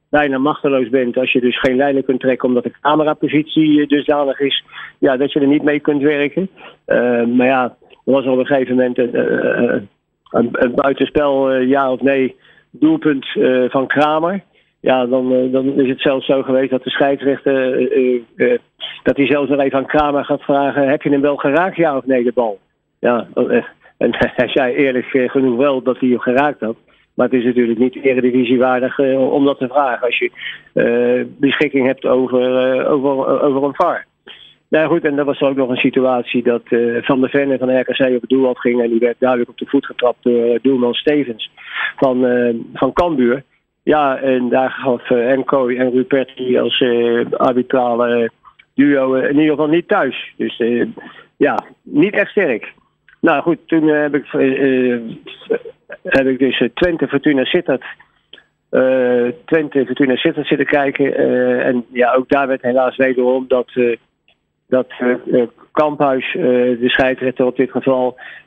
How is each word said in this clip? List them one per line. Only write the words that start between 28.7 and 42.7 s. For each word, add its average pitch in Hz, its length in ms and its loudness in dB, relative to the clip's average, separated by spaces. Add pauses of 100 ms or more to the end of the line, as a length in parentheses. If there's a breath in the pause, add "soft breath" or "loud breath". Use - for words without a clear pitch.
eh, 135 320 0
om 139 140 2
dat 139 120 0
te 131 100 -6
vragen 127 380 0
als 120 120 -2
je, 123 140 -4 (420 loud breath)
eh, 120 520 0 (140)
beschikking 139 460 0
hebt 131 200 -2
over, 127 520 2
eh, 131 340 0
over, 135 500 0
over 139 220 0
een 139 120 -2
var. 156 300 0 (640 loud breath)
Nou 156 140 2
ja, 151 60 0
goed, 165 160 0
en 143 100 -2
dat 143 100 0
was 139 160 -2
ook 139 140 2
nog 131 140 0
een 127 60 -2
situatie 127 680 0
dat, 120 260 0
eh, 120 100 2 (220)
Van 131 200 0
der 131 80 2
Ven 139 300 0
van 127 80 -2
de 127 120 2
R 123 40 0
K 123 120 -4
C 131 200 2
op 117 60 -2
het 117 80 -8
doel 131 180 2
afging 123 340 0
en 117 80 0
die 113 100 0
werd 120 200 0
duidelijk 123 300 0
op 120 80 -20
de 127 80 -8
voet 139 200 0
getrapt - 380 -4
door, 120 220 2
eh, 117 160 0
doelman 123 320 0
Stevens 135 580 -4 (440 loud breath)
van, 127 300 0
eh, 123 300 0 (180)